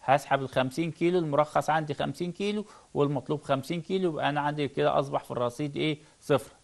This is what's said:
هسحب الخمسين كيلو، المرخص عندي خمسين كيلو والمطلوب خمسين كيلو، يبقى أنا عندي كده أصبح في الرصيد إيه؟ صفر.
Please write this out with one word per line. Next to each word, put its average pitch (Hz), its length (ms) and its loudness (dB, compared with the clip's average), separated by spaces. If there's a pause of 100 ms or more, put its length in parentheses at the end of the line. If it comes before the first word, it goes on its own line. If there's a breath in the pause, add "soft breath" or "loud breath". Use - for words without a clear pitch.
هسحب 139 400 2
الخمسين 135 480 -2
كيلو، 170 280 0
المرخص 147 520 2
عندي 151 240 0
خمسين 143 380 -4
كيلو 208 340 -4 (280 loud breath)
والمطلوب 143 480 0
خمسين 143 380 -2
كيلو، 185 300 0
يبقى 139 180 -2
أنا 147 120 0
عندي 147 280 0
كده 147 300 2
أصبح 143 260 -2
في - 60 -14
الرصيد 131 460 -4
إيه؟ 151 220 -2 (220 loud breath)
صفر. - 320 0 (120)